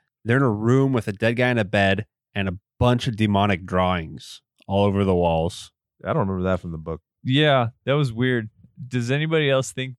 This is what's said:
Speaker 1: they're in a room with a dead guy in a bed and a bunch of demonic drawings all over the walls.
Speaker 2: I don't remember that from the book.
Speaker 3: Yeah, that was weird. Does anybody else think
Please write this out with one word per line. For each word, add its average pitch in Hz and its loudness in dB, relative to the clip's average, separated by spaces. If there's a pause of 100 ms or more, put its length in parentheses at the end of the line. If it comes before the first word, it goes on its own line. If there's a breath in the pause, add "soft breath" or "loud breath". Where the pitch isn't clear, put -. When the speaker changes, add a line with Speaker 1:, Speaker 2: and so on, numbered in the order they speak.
(240)
Speaker 1:
they're 117 2
in 139 2
a 131 2
room 127 2
with 120 -2
a 107 -2
dead 113 -2
guy 123 0
in 123 0
a 110 2
bed 98 2 (260)
and 98 -4
a 90 -6 (200)
bunch 123 2
of 110 -4
demonic 101 2
drawings 90 -2 (280)
all 98 2
over 101 2
the 95 2
walls. 85 -2 (320)
Speaker 2:
I 98 -2
don't 123 -2
remember 92 -4
that 92 0
from 87 -12
the 80 -10
book. 80 -10 (240)
Speaker 3:
Yeah, 131 2 (160)
that 131 0
was 143 0
weird. 117 -2 (360)
Does 123 -4
anybody 151 0
else 131 0
think 131 -10